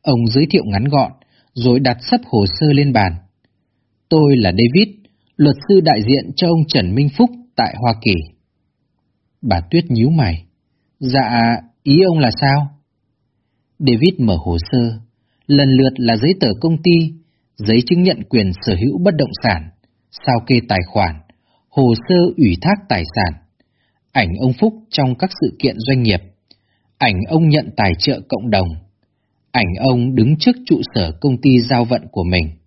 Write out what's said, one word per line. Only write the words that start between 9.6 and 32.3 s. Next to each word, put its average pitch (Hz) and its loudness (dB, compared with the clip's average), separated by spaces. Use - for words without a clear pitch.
Tuyết 170 0
nhíu 117 2
mày. 107 0
"Dạ, 120 0
ý 147 4
ông 170 2
là 127 2
sao?" 139 2
David 143 2
mở 107 2
hồ 85 -4
sơ, 117 -2
lần 143 2
lượt 131 4
là 117 0
giấy 147 0
tờ 131 0
công 165 -2
ty, 165 2
giấy 110 2
chứng 180 2
nhận 135 0
quyền 98 0
sở 101 -2
hữu 117 -2
bất 185 2
động 147 -2
sản, 95 -4
sao 120 -4
kê 123 2
tài 95 0
khoản, 87 -4
hồ 127 2
sơ 180 2
ủy 98 2
thác 196 0
tài 90 -4
sản, 87 -2
ảnh 95 -2
ông 127 0
Phúc 220 0
trong 127 -2
các 185 -6
sự 123 -2
kiện 131 -2
doanh 127 -2
nghiệp, 95 0
ảnh 104 -2
ông 160 2
nhận 151 0
tài 98 0
trợ - -4
cộng 113 -6
đồng, 95 0
ảnh 95 -2
ông 127 0
đứng 120 2
trước 247 0
trụ - 0
sở 85 -2
công 131 -2
ty 127 4
giao 120 0
vận 117 -2
của - -6
mình. 85 -2